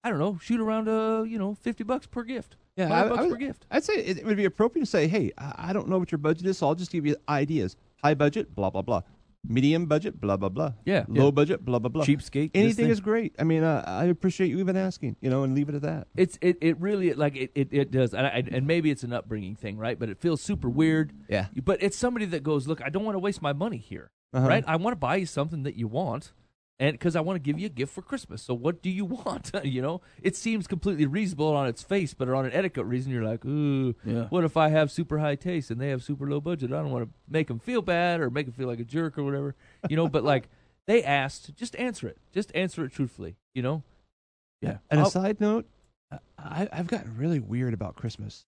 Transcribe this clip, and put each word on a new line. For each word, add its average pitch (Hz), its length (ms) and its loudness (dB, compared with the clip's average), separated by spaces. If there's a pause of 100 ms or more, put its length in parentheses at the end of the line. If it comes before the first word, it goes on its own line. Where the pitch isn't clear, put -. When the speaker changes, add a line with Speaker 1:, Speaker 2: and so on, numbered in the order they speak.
Speaker 1:
I 240 60 -2
don't 175 100 0
know, 185 220 2
shoot 233 200 0
around, 220 260 0
uh, 220 360 2
you 226 160 -4
know, 202 160 -2
fifty 233 280 -6
bucks 254 220 -2
per - 180 -8
gift. 135 320 -8 (220)
Speaker 2:
Yeah, 185 100 2
Speaker 1:
Five 165 180 4
Speaker 2:
I, 226 40 0
Speaker 1:
bucks 240 100 2
Speaker 2:
I 254 40 2
would, 349 80 2
Speaker 1:
per 247 60 -4
gift. 269 340 -8
Speaker 2:
I'd 302 120 2
say 427 120 0
it, 185 240 -2
it - 60 -10
would 208 120 2
be 202 80 2
appropriate 247 400 2
to - 40 -6
say, 156 180 4
"Hey, 160 300 0
I, - 320 -10
I 190 40 -2
don't - 160 -2
know 185 80 2
what 180 140 0
your 156 80 -2
budget 160 260 0
is, 190 140 0
so 160 80 2
I'll 151 80 4
just 180 160 -8
give 160 140 -2
you 147 120 2 (100)
ideas. 143 480 0 (280)
High 147 100 6
budget, 147 420 0
blah, 98 140 2
blah, 98 140 -4
blah. 101 180 0 (440)
Medium 143 400 4
budget, 151 360 0
blah, 101 160 2
blah, 95 120 0
blah. 139 240 -2 (120)
Speaker 1:
Yeah. 180 240 2
Speaker 2:
Low 131 160 6
Speaker 3:
Yeah. 143 60 8
Speaker 2:
budget, 143 340 2
blah, 123 140 2
blah, 120 100 0
blah." 147 160 0
Speaker 3:
Cheapskate, 143 480 0
this 196 80 4
Speaker 2:
Anything 226 240 4
Speaker 3:
thing. 233 60 6
Speaker 2:
is 208 100 2
great. 220 380 -2
I - 40 2
mean, 160 200 4
uh, 156 220 2
I 95 200 -2
appreciate 180 420 2
you 175 120 0
even 190 180 0
asking, 180 420 -4
you 131 100 -2
know, 131 140 2
and 131 120 0
leave 143 120 2
it 147 80 -4
at 143 60 -4
that. 151 340 -6
Speaker 1:
It's, 185 260 2
it, 175 200 4
it 160 180 2
really, 185 340 2
like, 143 220 0
it, 131 200 -6
it, 139 160 2
it 135 200 2
does. 127 220 2
And, 131 140 0
I, 127 220 0
and 131 180 0
maybe 160 240 4
it's 127 120 -4
an 120 80 -6
upbringing 107 460 -6
thing, 104 200 -8
right? 113 220 -4
But 120 100 -2
it 95 100 -8
feels 165 220 0
super 170 280 -2
weird. 156 420 4 (160)
Speaker 2:
Yeah. 98 200 0 (180)
Speaker 1:
But 190 180 2
it's 196 140 0
somebody 240 300 0
that 165 160 -4
goes, 143 240 0
"Look, 156 140 -4
I 135 80 -4
don't 190 140 -2
wanna 208 160 -2
waste 196 220 -2
my 143 120 0
money 190 240 -2
here." - 340 -14 (220)
Speaker 2:
Uh-huh. 131 140 4
Speaker 1:
right? 180 200 4
I 160 80 2
wanna 208 220 0
buy 139 200 0
you 190 80 0
something 156 380 -4
that 139 120 -6
you 113 120 -2
want, 131 460 -4 (460)
and 135 200 2
'cause 165 160 0
I 160 60 2
wanna 180 180 -2
give 147 200 -2
you 190 80 -6
a - 20 -4
gift 135 240 -6
for 185 80 -10
Christmas. - 400 -10
So - 120 -4
what 143 280 -2
do 180 80 -2
you 190 160 -2
<laughs> 208 180 -6
want? - 280 -6 (120)
You 127 180 -2
know, 160 200 -4 (200)
it 190 140 0
seems 220 320 -2
completely 170 380 0
reasonable 156 500 0
on 139 120 2
its 117 140 -4
face, 190 320 -2
but 127 160 -2
on 131 160 2
an 123 80 -2
etiquette 156 320 0
reason, 127 260 -2
you're 117 120 -2
like, 113 220 -2
"Ooh, 135 500 0 (100)
Speaker 3:
Yeah. 113 240 -2
Speaker 1:
what 175 140 2
if 160 140 0
I 156 120 6
have 156 220 4
super 151 280 -2
high 151 160 0
taste 165 360 -6
and 117 100 -4
they 143 80 -2
have 127 140 -4
super 139 260 -6
low 143 120 -2
budget? 143 300 -4
I 151 100 -2
don't 143 100 -4
wanna 120 180 -4 (180)
make 156 220 0
'em 117 100 -4
feel 240 220 -2
bad 175 380 2
or 139 100 0
make 139 180 -2
'em 120 60 -12
feel 127 140 -6
like 120 120 -4
a 117 60 -6
jerk 147 320 -4
or 147 60 -2
whatever." 139 320 -4 (340)
You 151 60 2
know, 165 120 4
but, 147 160 2
like, 135 260 4 (180)
<laughs> - 200 -18
they 220 160 6
asked, 139 520 -2
just - 220 -12
answer 240 300 -6
it. - 100 -10 (140)
Just - 240 -4
answer 175 300 -2
it 131 60 -8
truthfully, 95 440 -6 (180)
you 127 80 -4
know? 143 220 -2 (800)
Speaker 2:
Yeah. - 160 -4 (120)
And 151 100 6
a 151 40 8
Speaker 1:
I'll 196 60 8
Speaker 2:
side 196 320 0
note, 214 240 2 (720)
I, 156 340 -6
I've 170 160 -6
gotten 117 300 -6
really 151 220 0
weird 117 340 -2
about 92 220 -6
Christmas - 500 -10 (100)